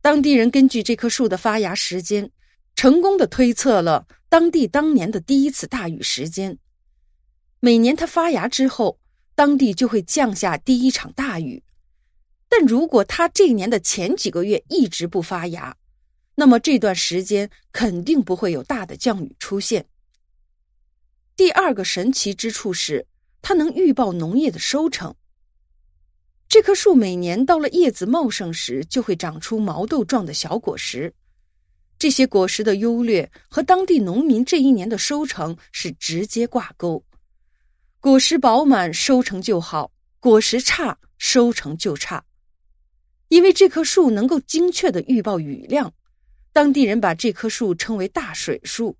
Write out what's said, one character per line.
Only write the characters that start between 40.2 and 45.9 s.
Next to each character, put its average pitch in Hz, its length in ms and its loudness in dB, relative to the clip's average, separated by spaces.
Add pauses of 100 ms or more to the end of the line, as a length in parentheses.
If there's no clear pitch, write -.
实 226 180 -2
差， 262 380 -4 (220)
收 240 340 2
成 156 240 -8
就 165 180 -4
差。 - 300 -10 (1040)
因 339 160 6
为 370 100 6
这 392 160 6
棵 320 140 -2
树 311 260 2
能 214 160 0
够 277 140 0
精 349 320 -2
确 359 180 0
地 180 140 -2
预 240 180 0
报 190 180 -4
雨 143 280 -10
量， 240 260 -4 (580)